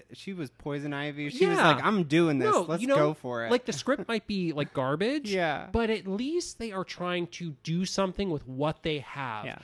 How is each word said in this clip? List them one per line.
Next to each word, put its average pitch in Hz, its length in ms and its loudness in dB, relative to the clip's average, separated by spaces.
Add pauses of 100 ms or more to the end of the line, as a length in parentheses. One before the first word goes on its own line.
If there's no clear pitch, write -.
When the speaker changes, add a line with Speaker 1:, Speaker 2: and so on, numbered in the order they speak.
(120)
Speaker 1:
she 190 220 -12
was 160 160 -6
Poison 143 420 -6
Ivy. 143 380 -4
She 311 160 4
was - 120 4
Speaker 2:
Yeah. 175 140 8
Speaker 1:
like, 135 120 2
"I'm 190 200 4
doing 156 340 4
this. 427 140 4
Speaker 2:
No, 311 100 6
Speaker 1:
Let's 165 180 -2
Speaker 2:
you 240 60 -2
know, 269 80 4
Speaker 1:
go 151 200 4
for 120 320 -6
it." 226 40 -4
Speaker 2:
like, 247 140 2
the 226 80 -4
script 202 340 -2
might - 220 -2
be, 185 240 0
like, 143 200 -2
garbage, 202 580 0
Speaker 1:
<laughs> 196 40 0
Yeah. 165 380 0
Speaker 2:
but 226 180 2
at 202 160 -2
least 262 540 -4
they 226 100 -6
are 190 140 -4
trying 175 440 -2
to 165 360 -8
do 170 220 0
something 196 440 -2
with 139 160 -4
what 135 380 -4
they 151 160 -2
have. 120 460 -8
Speaker 1:
Yeah. 123 180 -10